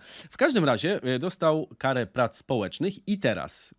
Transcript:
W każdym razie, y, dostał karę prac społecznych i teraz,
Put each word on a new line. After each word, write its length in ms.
W 60
każdym 280
razie, 500
y, 40
dostał 480
karę 280
prac 320
społecznych 680
i 120
teraz, 600